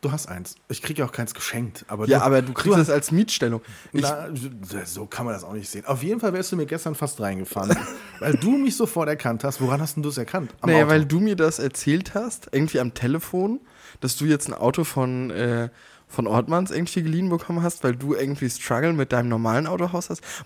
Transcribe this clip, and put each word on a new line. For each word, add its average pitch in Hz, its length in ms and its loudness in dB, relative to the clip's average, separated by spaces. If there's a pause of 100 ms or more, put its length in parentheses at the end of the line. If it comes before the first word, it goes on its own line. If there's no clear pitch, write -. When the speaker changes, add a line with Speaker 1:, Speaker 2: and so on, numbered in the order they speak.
Speaker 1:
Du 139 100 0
hast 151 160 -4
eins. 90 280 -10 (120)
Ich - 140 -8
krieg - 160 -6
ja 139 80 0
auch 127 60 -4
keins - 240 -6
geschenkt, - 540 -8
aber 107 180 -4
Speaker 2:
Ja, 127 120 6
Speaker 1:
du, 113 60 2
Speaker 2:
aber 135 160 6
du 127 120 -4
kriegst 190 220 4
Speaker 1:
du 170 60 8
Speaker 2:
es 156 80 4
als 143 220 2
Mietstellung. 131 500 2 (320)
Ich 143 80 2
Speaker 1:
Na, 151 280 0 (540)
so 90 220 -10
kann 120 200 -6
man 113 100 -4
das 90 80 -10
auch 90 100 -12
nicht 101 160 -8
sehen. 101 160 -10
Auf 131 160 0
jeden 202 180 0
Fall 208 140 0
wärst 185 180 -4
du 185 40 -2
mir 156 100 0
gestern 160 300 -4
fast 143 260 -6
reingefahren, 98 560 0 (200)
<laughs> - 220 -18
weil 151 140 0
du 202 240 2
mich 277 180 2
sofort 170 320 0
erkannt 135 360 -2
hast. 139 180 -2
Woran 131 180 2
hast 156 160 -4
denn 156 60 -4
du 147 80 -2
es 135 80 -6
erkannt? 127 440 -4
Am 170 100 4
Speaker 2:
Naja, 156 140 8
Speaker 1:
Auto. 151 80 6
Speaker 2:
weil 156 120 6
du 156 140 2
mir 208 160 2
das 160 240 2
erzählt 143 560 0
hast, 226 360 -6
irgendwie 147 280 2
am 123 160 -2
Telefon, 180 640 -2 (420)
dass 127 160 -2
du 143 80 -2
jetzt 147 220 4
ein 131 80 -6
Auto 127 280 2
von, 127 460 -2
äh, 117 400 0 (400)
von 123 160 -2
Ortmanns 156 460 2
irgendwie 170 320 -2
geliehen 160 260 0
bekommen 170 340 -2
hast, 170 200 -4
weil 127 120 4
du 135 200 -2
irgendwie 135 340 -2
Struggle 143 440 0
mit 143 180 0
deinem 120 180 2
normalen 113 380 2
Autohaus 175 420 -2
hast, 170 120 -8 (240)